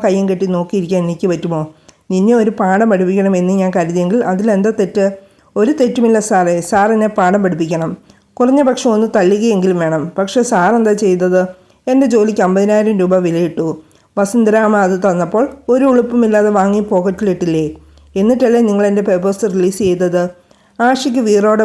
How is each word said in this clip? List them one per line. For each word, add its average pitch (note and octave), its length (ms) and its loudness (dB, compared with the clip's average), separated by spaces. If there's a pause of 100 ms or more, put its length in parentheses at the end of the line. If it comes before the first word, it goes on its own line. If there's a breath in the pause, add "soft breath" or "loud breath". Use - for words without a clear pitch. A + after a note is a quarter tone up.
കയ്യും G3 240 0
കെട്ടി F#3+ 260 -2
നോക്കിയിരിക്കാൻ F3 500 -2
എനിക്ക് E3+ 260 -4
പറ്റുമോ? E3 300 -4 (500 soft breath)
നിന്നെ F#3+ 300 2
ഒരു A3 180 0
പാഠം G3 320 2
പഠിപ്പിക്കണമെന്ന് F#3+ 720 0
ഞാൻ F#3 140 0
കരുതിയെങ്കിൽ F3 420 0 (120)
അതിലെന്താ G3+ 500 0
തെറ്റ്?" G3 260 0 (500 loud breath)
"ഒരു A3 240 2
തെറ്റുമില്ല A#3 400 2
സാറേ, F#3 360 0 (140)
സാർ G#3 260 2
എന്നെ G#3+ 120 0 (100)
പാഠം F#3+ 240 2
പഠിപ്പിക്കണം. E3 480 -2 (460 soft breath)
കുറഞ്ഞ C4 320 2
പക്ഷം B3+ 260 0
ഒന്ന് G#3+ 220 0
തല്ലുകയെങ്കിലും G3 680 2
വേണം. D#3+ 180 -2 (160)
പക്ഷേ G3 220 -2 (120)
സാർ F#3 260 2
എന്താ G#3+ 160 2 (100)
ചെയ്തത്?" F#3 380 2 (440 loud breath)
"എൻ്റെ C4+ 200 2
ജോലിക്ക് G#3+ 400 2
അമ്പതിനായിരം G#3 540 0
രൂപ F3+ 140 2 (120)
വിലയിട്ടു. E3 420 -2 (480 soft breath)
വസുന്ധരാമ G#3+ 580 2 (100)
അത് F#3 140 0
തന്നപ്പോൾ F3+ 460 0 (240)
ഒരു B3+ 220 2
ഉളുപ്പുമില്ലാതെ A#3 600 2
വാങ്ങി G3+ 300 0 (100)
പോക്കറ്റിലിട്ടില്ലേ? F3+ 760 -2 (500 soft breath)
എന്നിട്ടല്ലേ A#3 520 2
നിങ്ങൾ G3+ 180 0
എൻ്റെ G3+ 220 0
പേപ്പേഴ്സ് G3 460 -2
റിലീസ് F#3+ 320 -2
ചെയ്തത്?" F3+ 360 0 (560 soft breath)
ആഷിക്ക് B3+ 500 0
വീറോടെ G#3+ 360 2